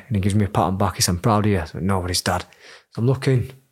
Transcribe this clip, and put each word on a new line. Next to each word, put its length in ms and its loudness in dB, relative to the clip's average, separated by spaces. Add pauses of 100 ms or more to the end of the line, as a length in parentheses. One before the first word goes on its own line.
and 80 -2
he 40 2
gives 140 2
me 120 2
a 40 -2
pat 160 0
on 80 0
the 100 -2
back. 120 -2
He 80 -4
said, 80 2
"I'm 80 0
proud 260 2
of 60 2
you." 80 2
I 60 -4
said, 180 -8
"No 160 0
worries, 220 -4
Dad." 240 -2 (460)
So 120 -8
I'm 20 2
looking, 460 0 (200)